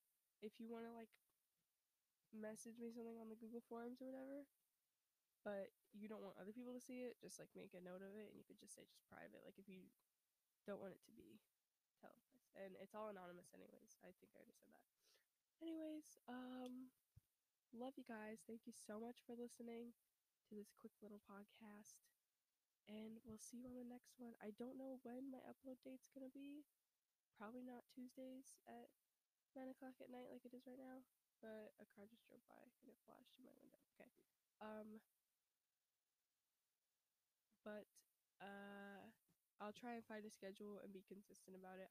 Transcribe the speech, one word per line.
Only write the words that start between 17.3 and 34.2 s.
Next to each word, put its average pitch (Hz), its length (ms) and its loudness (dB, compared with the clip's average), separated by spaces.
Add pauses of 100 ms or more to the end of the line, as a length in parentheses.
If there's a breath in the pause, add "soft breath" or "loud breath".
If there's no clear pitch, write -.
love 247 240 4
you 262 80 0
guys. 220 400 2
Thank 226 240 0
you 233 80 -2
so 214 240 2
much 233 240 2
for 240 160 2
listening 233 560 2 (560)
to - 80 -
this - 160 -2
quick - 240 -6
little 208 240 -4
podcast. 208 800 -6 (880)
And 220 320 2
we'll 220 160 -2
see 240 240 0
you 254 80 0
on 254 80 2
the 247 80 2
next 247 320 -4
one. 233 240 0
I 214 80 4
don't 247 240 2
know 262 320 2
when 254 240 4
my 254 160 0
upload 254 400 -2
date's 262 240 -4
gonna 262 160 0
be. 285 400 -2 (720)
Probably 240 240 0
not 247 240 -2
Tuesdays 262 800 -4
at 233 240 -6 (640)
nine 262 160 2
o'clock 262 320 -4
at 262 80 -2
night 247 160 0
like 247 160 -2
it 247 80 -2
is 254 160 -2
right 254 120 -2
now. 262 280 -4 (320)
But 220 400 0
a 208 160 -6
car 202 80 -8
just 226 240 -12
drove - 240 -12
by 57 160 -12 (160)
and - 80 -10
it - 160 -14
flashed - 320 -12
in 254 80 -10
my - 80 -10
window. - 240 -14 (160)
Okay. - 160 -12 (480)